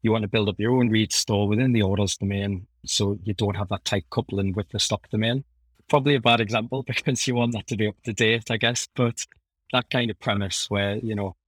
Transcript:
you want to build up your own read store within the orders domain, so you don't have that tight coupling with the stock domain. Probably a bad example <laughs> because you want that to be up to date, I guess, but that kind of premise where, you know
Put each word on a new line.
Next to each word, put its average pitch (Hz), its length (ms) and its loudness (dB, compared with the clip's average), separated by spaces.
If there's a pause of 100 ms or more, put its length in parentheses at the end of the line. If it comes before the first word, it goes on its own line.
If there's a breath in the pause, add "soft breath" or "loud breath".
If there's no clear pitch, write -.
you 110 80 4
want 110 120 2
to 104 60 -4
build 107 200 2
up 92 100 -2
your 117 180 2
own 123 120 4
read 110 240 2
store 104 340 2
within 117 240 2
the 113 120 4
orders 98 340 2
domain, 101 500 -4 (180)
so 101 380 -2
you 101 120 -4
don't 101 220 0
have 98 120 -4
that 98 160 -6
tight - 260 -2
coupling 98 440 -2
with 101 160 -4
the 104 100 -6
stock - 300 -2
domain. 117 340 0 (440)
Probably 143 280 4
a 120 40 2
bad 117 200 4
example 110 420 -2
<laughs> - 60 -10
because 123 400 -2
you 123 80 0
want 120 160 2
that 107 160 -8
to 113 80 -4
be 104 100 2
up - 160 -6
to 113 100 -8
date, 113 380 2
I 113 60 0
guess, 120 400 -2
but 117 280 0 (480)
that 123 180 0
kind 120 200 0
of - 80 -8
premise 101 500 -2
where, 101 280 0
you 113 180 -4
know 98 220 -4 (120)